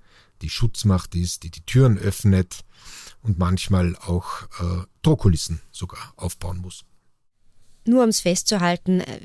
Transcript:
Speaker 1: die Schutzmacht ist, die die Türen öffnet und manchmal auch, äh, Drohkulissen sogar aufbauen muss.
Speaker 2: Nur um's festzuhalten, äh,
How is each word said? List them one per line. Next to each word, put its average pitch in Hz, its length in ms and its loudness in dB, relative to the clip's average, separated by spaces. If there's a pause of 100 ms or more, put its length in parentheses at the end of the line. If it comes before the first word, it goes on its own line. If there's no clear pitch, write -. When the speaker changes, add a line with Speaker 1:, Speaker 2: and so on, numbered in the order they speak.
(420)
Speaker 1:
die 78 80 -6
Schutzmacht - 640 0
ist, 87 300 -4
die 82 80 -14
die - 100 -20
Türen 127 380 4
öffnet 95 600 2 (600)
und 104 160 -2
manchmal 90 600 0
auch, - 440 -6 (180)
äh, 90 260 -4 (180)
Drohkulissen 92 580 2 (100)
sogar - 440 -14
aufbauen 90 420 -8
muss. 90 260 -14 (1000)
Speaker 2:
Nur 247 180 6
um's 226 180 2
festzuhalten, 180 800 0
äh, - 240 -12